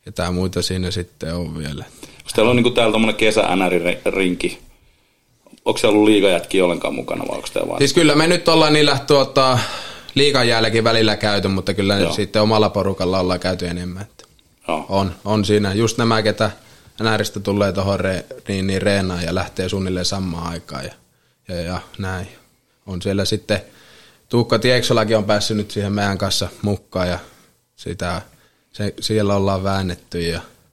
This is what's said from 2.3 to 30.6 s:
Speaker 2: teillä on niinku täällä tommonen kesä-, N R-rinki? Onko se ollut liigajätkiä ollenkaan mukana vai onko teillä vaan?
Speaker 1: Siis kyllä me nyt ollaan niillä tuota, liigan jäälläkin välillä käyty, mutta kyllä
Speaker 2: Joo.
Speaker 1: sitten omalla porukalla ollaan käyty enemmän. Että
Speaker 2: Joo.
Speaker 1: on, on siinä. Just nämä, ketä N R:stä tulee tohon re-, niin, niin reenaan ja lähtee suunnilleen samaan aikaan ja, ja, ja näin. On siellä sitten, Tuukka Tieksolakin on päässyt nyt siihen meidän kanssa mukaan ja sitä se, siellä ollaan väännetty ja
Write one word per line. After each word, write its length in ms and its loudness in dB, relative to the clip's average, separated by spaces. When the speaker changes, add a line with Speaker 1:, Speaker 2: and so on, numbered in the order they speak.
Speaker 2:
teillä 160 4
on 60 4
niinku 140 2
täällä 220 2
tommonen 240 2
kesä-, 400 2
N 40 0
R-rinki? 880 -2
Onko 140 0
se 80 2
ollut 180 6
liigajätkiä 600 4
ollenkaan 300 -2
mukana 340 -6
vai 80 -6
onko 160 -10
teillä 160 -4
vaan? 100 -6
Speaker 1:
Siis 140 2
kyllä 220 4
me 120 4
nyt 220 2
ollaan 240 4
niillä 340 4
tuota, 520 4
liigan 340 4
jäälläkin 360 2
välillä 320 4
käyty, 320 0
mutta 260 -2
kyllä 240 0
Speaker 2:
Joo. 140 0
Speaker 1:
sitten 300 0
omalla 280 4
porukalla 500 -2
ollaan 200 0
käyty 260 -4
enemmän. 360 -8
Että 220 -20
Speaker 2:
Joo. 200 -4
Speaker 1:
on, 240 0
on 200 0
siinä. 280 2
Just 260 0
nämä, 240 2
ketä 280 0
N 180 2
R:stä 200 -4
tulee 320 0
tohon 280 -2
re-, 480 -4
niin, 180 -2
niin 160 -2
reenaan 400 0
ja 120 -4
lähtee 340 -4
suunnilleen 380 -4
samaan 460 -6
aikaan 320 -12
ja, 80 -12
ja, 140 -6
ja 180 -6
näin. 300 -8
On 160 -8
siellä 220 0
sitten, 360 -2
Tuukka 300 2
Tieksolakin 580 2
on 80 2
päässyt 320 0
nyt 140 -4
siihen 220 -2
meidän 260 0
kanssa 300 -2
mukaan 460 -2
ja 100 -4
sitä 460 -8
se, 240 -4
siellä 360 0
ollaan 280 0
väännetty 560 -4
ja 200 -4